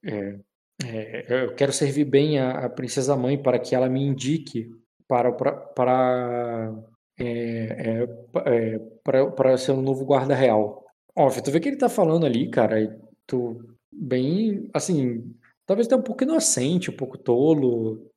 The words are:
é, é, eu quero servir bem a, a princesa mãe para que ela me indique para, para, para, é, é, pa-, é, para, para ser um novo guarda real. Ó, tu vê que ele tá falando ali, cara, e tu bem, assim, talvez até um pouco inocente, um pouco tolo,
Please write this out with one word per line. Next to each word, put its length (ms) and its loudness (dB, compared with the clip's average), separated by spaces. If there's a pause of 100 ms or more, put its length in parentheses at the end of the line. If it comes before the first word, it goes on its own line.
é, 360 -8 (440)
é, 640 -4
eu 100 -8
quero 160 2
servir 340 0
bem 340 2
a, 260 -2
a 40 -4
princesa 460 -2
mãe 220 0
para 220 2
que 160 -2
ela 140 2
me 120 0
indique 680 -4 (380)
para, 240 2
para, 200 -2
para, 1200 0 (460)
é, 40 -4
é, 840 -4 (240)
pa-, 160 -2
é, 320 2 (240)
para, 280 2
para 260 4
ser 140 -2
um 100 2
novo 240 -2
guarda 300 2
real. 500 2 (300)
Ó, 140 6
tu 220 -2
vê 80 2
que 100 0
ele 80 -4
tá 120 2
falando 360 2
ali, 240 0
cara, 320 2
e 80 -2 (380)
tu 340 -4 (300)
bem, 840 -2
assim, 500 -2 (420)
talvez 220 0
até 80 4
um 60 2
pouco 220 -4
inocente, 640 0
um 60 -10
pouco 220 -8
tolo, 1000 2